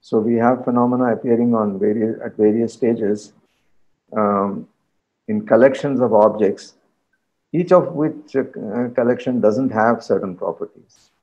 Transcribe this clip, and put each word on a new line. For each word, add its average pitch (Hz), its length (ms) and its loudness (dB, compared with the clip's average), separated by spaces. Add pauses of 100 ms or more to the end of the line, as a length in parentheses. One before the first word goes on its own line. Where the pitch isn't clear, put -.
So - 180 -2
we 117 180 0
have 120 280 0
phenomena 123 480 0
appearing 117 420 0
on 107 240 -2
various, 107 460 -2
at 113 120 -12
various 110 360 2
stages, 110 600 -2 (840)
um, 101 500 -2 (640)
in 107 180 -4
collections 127 540 2
of 113 140 0
objects, 104 600 2 (800)
each 175 200 0
of 175 220 4
which, 156 420 -6
uh, 120 580 -4
collection 123 460 0
doesn't 110 300 2
have 113 320 2
certain 95 340 -2
properties - 720 -10 (120)